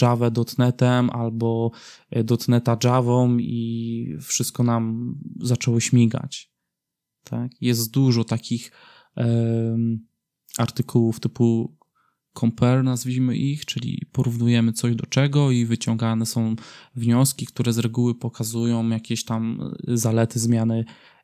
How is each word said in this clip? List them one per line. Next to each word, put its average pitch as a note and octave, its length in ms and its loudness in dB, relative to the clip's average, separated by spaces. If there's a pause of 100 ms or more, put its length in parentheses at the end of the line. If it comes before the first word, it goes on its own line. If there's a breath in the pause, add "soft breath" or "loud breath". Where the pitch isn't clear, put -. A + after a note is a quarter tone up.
Javę A#2+ 280 2
dotnetem B2 800 2
albo, A#2 600 -2 (400 loud breath)
e, A#2 140 0
dotneta A#2 600 2
Javą B2 540 4
i A#2 840 -6
wszystko - 400 -4
nam A#2 520 0 (260)
zaczęło A#2+ 400 0
śmigać. - 720 0 (720)
Tak? A#2+ 260 -6 (100)
Jest A#2 300 0
dużo B2 340 4
takich, - 480 -4 (440 soft breath)
em, A2+ 880 0 (520)
artykułów A#2 600 0
typu A#2 560 0 (640)
compare, B2 420 2
nazwijmy B2+ 540 0
ich, C#3+ 300 -4
czyli - 460 -6
porównujemy A#2 600 2
coś A#2+ 240 -2
do A2 100 -6
czego C#3 440 2
i A#2+ 160 2
wyciągane A2+ 600 -2
są A2+ 300 -2 (400 loud breath)
wnioski, A#2+ 500 2
które A#2+ 260 -2
z A2+ 60 0
reguły A#2 360 0
pokazują A#2 760 -2
jakieś A2+ 360 -4
tam, A2+ 480 -4 (160)
e, A#2+ 80 0
zalety A2+ 420 0
zmiany, A2+ 460 2 (400 loud breath)